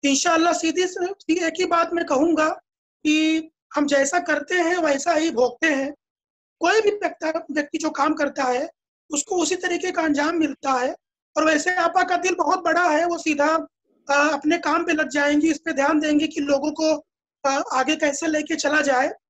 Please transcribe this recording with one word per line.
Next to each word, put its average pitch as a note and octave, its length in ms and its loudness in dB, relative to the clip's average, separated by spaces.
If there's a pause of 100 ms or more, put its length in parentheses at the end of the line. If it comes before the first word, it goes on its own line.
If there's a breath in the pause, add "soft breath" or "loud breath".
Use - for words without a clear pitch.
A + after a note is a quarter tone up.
इंशाअल्लाह D#4+ 500 2
सीधी E4 300 -2
सी F4+ 640 -2
एक D#4+ 120 -4
ही F4+ 60 0
बात E4+ 280 0
मैं E4+ 120 -2
कहूँगा D#4 440 2 (540)
कि D#4 460 0 (260)
हम D4+ 100 2
जैसा C#4+ 340 2
करते D#4 360 -2
हैं F4 220 2
वैसा D#4 360 0
ही D#4+ 180 0
भोगते B3 360 0
हैं। C#4 260 0 (680)
कोई G4+ 220 4
भी G#4 80 4
व्यक्ता-, E4+ 520 -4 (100)
व्यक्ति D4 260 -4
जो D#4 120 -2
काम D4+ 240 0
करता C#4+ 300 -2
है B3+ 260 -2 (420)
उसको F4+ 240 -4
उसी F4+ 200 0
तरीके F4+ 360 -4
का F4+ 100 -2
अंजाम D#4 340 0
मिलता C#4 360 -2
है। C4 240 -2 (420)
और D#4+ 80 2
वैसे D#4+ 300 2
आपा F4 280 2
का F4+ 140 0
दिल F4+ 200 0
बहुत F4+ 260 -2
बड़ा E4+ 260 2
है, D#4 160 2
वो F4 120 -2
सीधा, D#4 380 0 (540)
अ, D4 240 2
अपने D4+ 240 0
काम E4+ 260 0
पे E4+ 100 0
लग D#4 160 0
जाएंगी, D4 420 2
इस D4+ 80 -2
पे D#4+ 140 -6
ध्यान D4 260 2
देंगे D4+ 280 0
कि D#4 140 -6
लोगों C#4+ 300 0
को, D#4 240 0 (500)
अ, C#4 180 0 (100)
आगे C4 220 2
कैसे D#4 320 -2
लेके D4+ 280 -2
चला D4+ 260 0
जाए। C#4 320 2 (160)